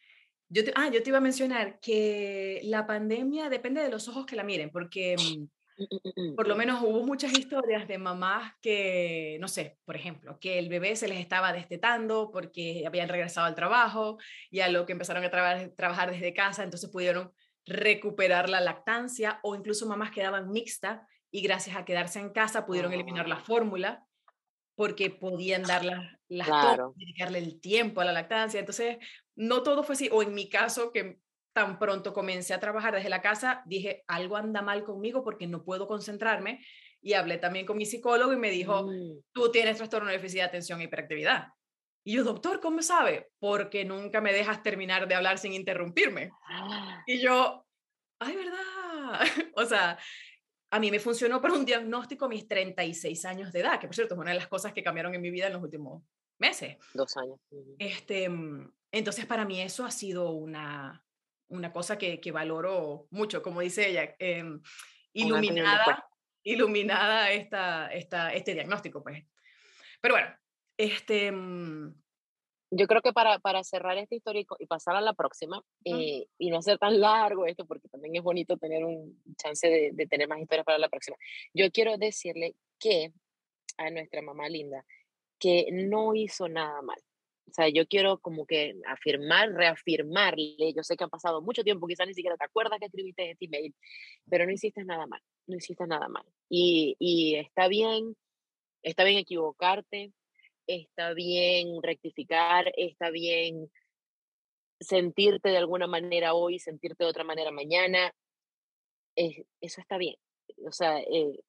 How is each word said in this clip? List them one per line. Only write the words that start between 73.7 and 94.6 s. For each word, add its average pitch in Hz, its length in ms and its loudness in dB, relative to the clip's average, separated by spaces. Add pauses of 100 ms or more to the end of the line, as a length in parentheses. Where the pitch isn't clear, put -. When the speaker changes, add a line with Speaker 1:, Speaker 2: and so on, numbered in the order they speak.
Speaker 2:
este 208 180 -6
histórico 208 420 -6
y 160 80 -10
pasar 170 300 -2
a 202 40 2
la 214 140 2
próxima, 175 480 -4 (280)
Speaker 1:
Ujú. 160 220 0
Speaker 2:
eh, 127 140 -6 (120)
y 175 120 0
no 165 80 2
hacer 190 200 4
tan 208 220 6
largo 208 460 6
esto, 170 200 -4
porque 160 220 -12
también 151 280 -8
es 175 60 -2
bonito 175 360 0
tener 160 260 -2
un 165 380 -8 (160)
chance 151 300 0
de, 160 260 6
de 156 120 -2
tener 147 220 0
más 156 120 -4
historias 160 260 0
para 156 120 6
la 156 120 4
próxima. - 260 -8 (380)
Yo 185 180 6
quiero 220 260 4
decirle 170 580 -4 (220)
que 165 340 2 (680)
a 160 120 -4
nuestra 156 320 -8
mamá 147 260 -8
linda, 143 360 -8 (560)
que 175 320 6
no 208 420 2
hizo 202 340 -2
nada 156 340 -4
mal. - 160 -8 (520)
O - 40 -20
sea, 160 160 6
yo 156 180 6
quiero 196 320 4
como 156 260 -8
que 147 280 0 (120)
afirmar, 151 640 4
reafirmarle, 160 1200 2
yo 156 80 -4
sé 170 120 0
que 180 80 -2
han 160 60 -4
pasado 160 320 -2
mucho 226 220 -2
tiempo, 190 220 0
quizás 180 220 -2
ni 196 60 -10
siquiera 175 220 -2
te 151 100 -4
acuerdas 214 340 -2
que 208 60 -10
escribiste 185 460 -8
este 170 140 -12
email, 151 280 -6 (560)
pero 175 160 4
no 190 60 0
hiciste 202 320 -4